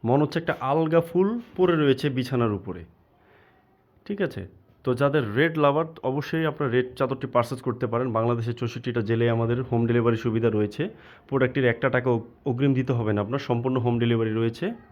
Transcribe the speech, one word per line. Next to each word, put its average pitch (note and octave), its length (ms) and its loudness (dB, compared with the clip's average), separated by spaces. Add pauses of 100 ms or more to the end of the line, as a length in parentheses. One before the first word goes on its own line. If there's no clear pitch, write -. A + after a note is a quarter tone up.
মনে C#3 140 4
হচ্ছে D3+ 200 -2
একটা D#3 120 -2 (160)
আলগা D#3+ 380 4
ফুল F#3 200 2 (280)
পড়ে F3 260 4
রয়েছে C#3 240 4 (100)
বিছানার B2 420 0
উপরে, F2 240 -10 (1200)
ঠিক G3+ 200 -6
আছে? G2+ 160 -8 (420)
তো B2+ 60 0 (100)
যাদের C#3+ 240 2 (140)
রেড D#3+ 160 2 (100)
লাভার D3 220 4 (240)
অবশ্যই D3+ 400 -4
আপনার C#3 240 -4
রেড B2+ 140 2 (100)
চাদরটি C3 360 -2
পারচেজ B2 320 -4
করতে B2 260 -4
পারেন। A#2+ 140 -2 (120)
বাংলাদেশের A#2 420 -2
চৌষট্টিটা A#2 480 -4
জেলায় A#2 280 2
আমাদের A#2 220 0 (100)
হোম A#2 220 0
ডেলিভারি A#2 340 2
সুবিধা A2+ 260 0
রয়েছে। G#2+ 320 -2 (460)
প্রোডাক্টটির C3 440 0
একটা B2+ 220 -2
টাকা B2+ 220 0
অগ-, A2 120 -4 (220)
অগ্রিম C3+ 280 2
দিতে C3 200 -2
হবে G#2+ 160 0
না G#2 100 0
আপনার, B2+ 240 -4
সম্পূর্ণ B2+ 360 0
হোম A#2+ 180 2
ডেলিভারি A2+ 380 2
রয়েছে। A#2 260 -2 (260)